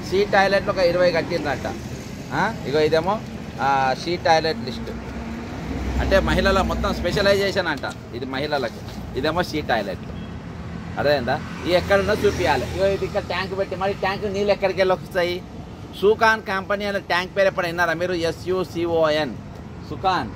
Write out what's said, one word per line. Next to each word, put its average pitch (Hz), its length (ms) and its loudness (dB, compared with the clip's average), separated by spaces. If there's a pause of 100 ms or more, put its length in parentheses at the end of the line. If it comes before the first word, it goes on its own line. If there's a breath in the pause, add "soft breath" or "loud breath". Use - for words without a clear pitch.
(100)
సీ 196 140 4
టాయిలెట్లు 196 460 4
ఒక 190 80 -2
ఇరవై 175 340 4
కట్టిండ్రంట. 151 540 -2 (680)
ఆ, 190 220 0 (120)
ఇగో 151 140 2
ఇదేమో, 160 400 2 (400)
ఆ, 135 340 2 (100)
సీ 175 120 -2
టాయిలెట్ 160 480 4
లిస్ట్ - 260 -6 (1080)
అంటే 185 200 6
మహిళల 185 400 4
మొత్తం 170 340 0
స్పెషలైజేషన్ 196 760 2
అంట, 123 240 -4 (220)
ఇది 127 120 -6
మహిళలకు, 135 540 -2 (380)
ఇదేమో 156 240 0
సీ - 180 -2
టాయిలెట్. 101 380 -2 (1000)
అర్థమైందా? 139 420 2 (280)
ఈ - 20 0
ఎక్కడున్నా 190 440 4
చూపియాలి. 175 600 2
ఇగో 190 100 2
ఇది 196 180 0
ఇక్కడ 190 180 -2
ట్యాంక్ 185 360 -4
పెట్టి 190 180 -2
మరి 196 160 0
ట్యాంక్ 190 320 -2
నీళ్ళు 202 280 0
ఎక్కడికి 185 280 2
వెళ్ళి 185 140 6
వస్తాయి? 175 480 -2 (580)
సుకాన్ 220 420 6
కంపెనీ 196 420 -2
అనే 202 140 -2
ట్యాంక్ 180 380 0
పేరు 196 100 6
ఎప్పుడు 180 200 2
విన్నారా 170 260 2
మీరు? 175 200 0
ఎస్యుసిఓఎన్, 165 1200 0 (560)
సుకాన్. 160 460 0